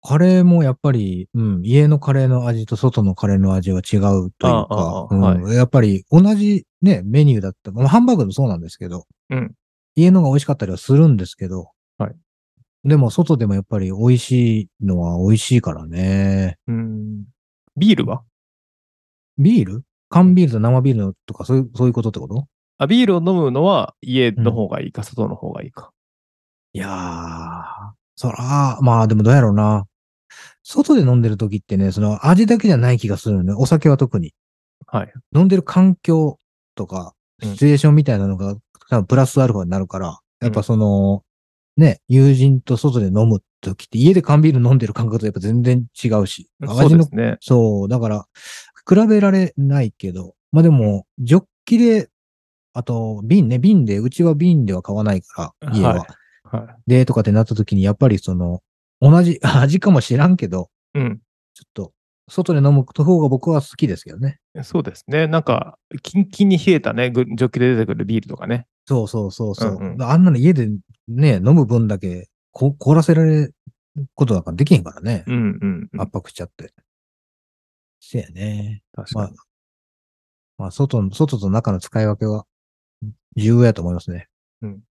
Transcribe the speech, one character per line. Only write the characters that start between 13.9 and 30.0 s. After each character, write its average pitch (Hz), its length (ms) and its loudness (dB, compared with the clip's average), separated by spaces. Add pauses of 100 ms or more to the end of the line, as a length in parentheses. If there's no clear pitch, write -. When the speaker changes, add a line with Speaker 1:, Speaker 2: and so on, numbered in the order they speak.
Speaker 1:
美 - 20 -8
味 120 240 2
し 117 460 0
い - 60 -14 (120)
の 95 180 -2
は 85 200 -4
美 101 160 2
味 - 20 -2
し - 180 -2
い 117 60 4
か - 100 -6
ら 80 160 -14
ね。 95 720 -2 (100)
Speaker 2:
う 120 60 -6
ん。 107 500 -8 (540)
ビ 202 160 4
ー - 20 4
ル - 100 -4
は？ - 200 -10 (1120)
Speaker 1:
ビ 185 260 2
ー - 20 -2
ル？ 104 200 -12 (240)
缶 180 260 4
ビ 180 80 4
ー 156 40 2
ル 123 40 -2
と 113 80 -4
生 123 220 2
ビ 135 100 2
ー 120 40 0
ル 107 60 -2
の 95 120 -6 (120)
と - 80 -18
か、 - 120 -16
そ 127 80 -2
う 135 60 2
い - 20 -2
う、 120 140 -8
そ 123 100 -2
う - 20 2
い 123 40 0
う - 20 -6
こ 123 80 -4
と 110 80 -4
っ - 20 -8
て - 80 -12
こ 65 80 -14
と？ 127 180 -8 (320)
Speaker 2:
あ、 139 100 -4
ビ 233 140 2
ー 240 60 2
ル 190 80 2
を 170 40 -2
飲 175 220 -2
む 139 100 0
の 139 120 -2
は 165 380 -2
家 127 300 0
の 113 200 -2
方 110 160 -4
が - 140 -8
い - 60 -10
い - 40 -14
か、 - 100 -14
Speaker 1:
う - 20 -12
ん。 - 20 -12
Speaker 2:
外 101 240 -8
の - 60 -10
方 - 180 -14
が - 100 -14
い - 40 -16
い - 40 -20
か。 - 220 -20 (800)
Speaker 1:
い 98 60 -12
や 98 100 -10
ー、 85 1040 -14 (240)
そ 123 120 -6
ら、 135 520 -4
ま 117 220 2
あ 110 40 0
で 107 80 0
も 107 80 2
ど 113 80 4
う - 20 6
や 143 60 6
ろ 113 120 2
う - 20 0
な。 107 320 0 (800)